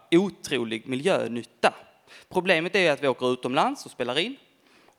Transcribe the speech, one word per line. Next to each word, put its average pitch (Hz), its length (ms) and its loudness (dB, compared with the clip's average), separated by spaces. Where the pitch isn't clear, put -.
otrolig 123 760 -2
miljönytta. 127 840 -2
Problemet 180 460 0
är 208 40 2
ju 180 80 4
att 139 160 0
vi 143 40 0
åker 127 260 0
utomlands 156 520 -2
och 127 60 -20
spelar 123 280 -4
in, 233 160 -4